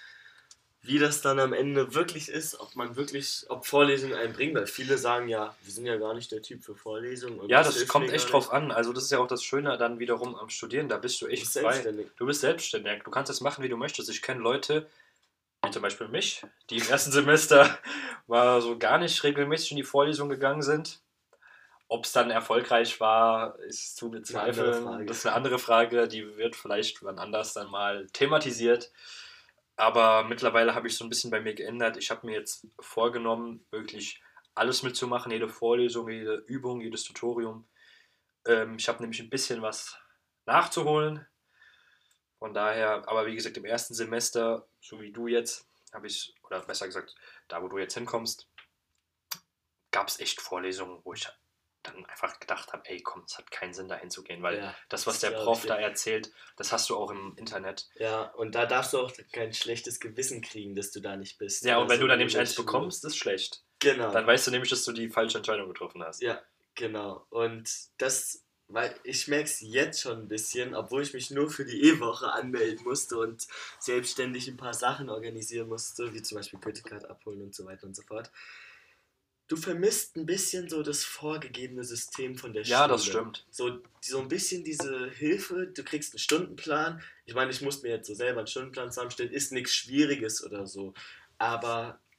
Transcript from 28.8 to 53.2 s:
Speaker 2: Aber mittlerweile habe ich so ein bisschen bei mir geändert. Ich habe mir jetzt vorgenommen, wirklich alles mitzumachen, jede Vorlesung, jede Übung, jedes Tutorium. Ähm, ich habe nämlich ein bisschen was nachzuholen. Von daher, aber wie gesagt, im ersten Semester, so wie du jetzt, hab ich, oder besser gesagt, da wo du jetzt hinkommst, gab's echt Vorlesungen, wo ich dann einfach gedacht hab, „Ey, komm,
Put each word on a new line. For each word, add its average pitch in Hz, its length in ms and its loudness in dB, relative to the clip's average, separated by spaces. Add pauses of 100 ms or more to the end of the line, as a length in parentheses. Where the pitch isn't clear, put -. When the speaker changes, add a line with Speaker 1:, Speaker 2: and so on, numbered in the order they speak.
Speaker 2:
Aber 110 480 8
mittlerweile 117 500 4
habe 117 120 -2
ich 113 100 -4
so 120 80 -8
ein 113 40 -10
bisschen 117 220 -2
bei 110 80 0
mir 107 140 -4
geändert. 113 440 -2
Ich - 140 -4
habe 117 140 -6
mir 110 80 -6
jetzt - 340 -8 (120)
vorgenommen, 117 920 -2
wirklich 107 500 -10 (340)
alles 127 280 2
mitzumachen, 123 480 -2
jede 113 160 -2
Vorlesung, 117 600 2
jede 110 260 -4 (120)
Übung, 123 340 -6
jedes 113 220 -8
Tutorium. 113 640 -4 (800)
Ähm, 113 320 4
ich - 120 -2
habe 117 120 0
nämlich 113 200 -6
ein 113 80 -14
bisschen - 320 -2
was - 360 -6 (480)
nachzuholen. 151 800 2 (1160)
Von 107 140 -10
daher, 107 540 0
aber 110 200 2
wie 113 80 -6
gesagt, 110 220 -6
im 98 80 -12
ersten 117 280 -2
Semester, 113 760 -2 (140)
so 107 180 -18
wie 104 120 -16
du 117 160 -6
jetzt, 117 380 0 (280)
hab 104 100 -14
ich, - 400 -8
oder 95 180 -8
besser 95 260 -6
gesagt, 92 280 -10 (320)
da 85 140 -8
wo 92 60 -8
du 95 100 -6
jetzt 95 160 -4
hinkommst, 117 540 -6 (1400)
gab's - 280 -2
echt - 220 -4
Vorlesungen, 92 640 -6
wo 90 100 -12
ich - 140 -10 (560)
dann - 240 -14
einfach - 320 -6
gedacht - 340 -8
hab, - 160 -12
„Ey, 90 120 -10
komm, - 240 -10